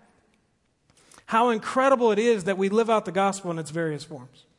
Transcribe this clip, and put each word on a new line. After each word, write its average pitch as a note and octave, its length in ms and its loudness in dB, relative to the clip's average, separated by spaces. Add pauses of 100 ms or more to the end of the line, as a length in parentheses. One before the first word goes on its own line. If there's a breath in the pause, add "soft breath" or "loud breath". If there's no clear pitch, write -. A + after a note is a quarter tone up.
(1300 soft breath)
How A#3 220 2
incredible A#3+ 640 2
it G3+ 80 0
is A3+ 240 2
that F#3+ 120 -2
we G3 120 0
live A3 200 0
out G#3+ 160 2
the F#3+ 60 -8
gospel F#3+ 400 -2
in E3 80 -6
its D3 120 -10
various D#3 340 -4
forms. B2+ 400 -18 (140)